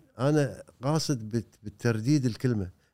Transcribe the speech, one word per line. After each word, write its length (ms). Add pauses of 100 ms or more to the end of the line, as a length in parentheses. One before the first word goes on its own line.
(180)
أنا 440 (200)
قاصد 460
بت-، 340
بالترديد 640
الكلمة. 440 (240)